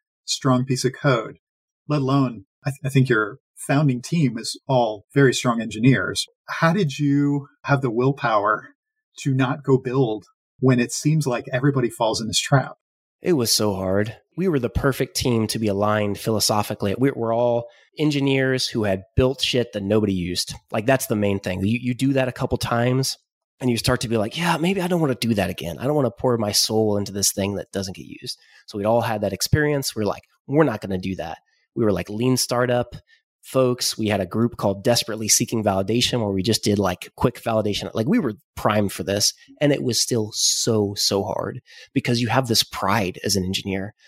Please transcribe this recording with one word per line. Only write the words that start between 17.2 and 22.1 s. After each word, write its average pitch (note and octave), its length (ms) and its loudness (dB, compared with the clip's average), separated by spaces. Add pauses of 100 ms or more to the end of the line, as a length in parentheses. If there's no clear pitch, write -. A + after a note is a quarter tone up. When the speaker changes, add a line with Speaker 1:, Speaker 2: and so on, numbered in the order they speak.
Speaker 2:
all A#2 320 2 (320)
engineers C3+ 680 2
who A2+ 180 -2
had F#2+ 180 0 (120)
built B2+ 280 2
shit - 320 0
that G#2 80 -6
nobody G2+ 320 2
used. F2 400 -4 (160)
Like, A2+ 160 -4
that's C3 200 2
the A2+ 100 -2
main G2+ 220 0
thing. F#2 220 -6
You, A2 220 0
you B2 100 -4
do C3 220 0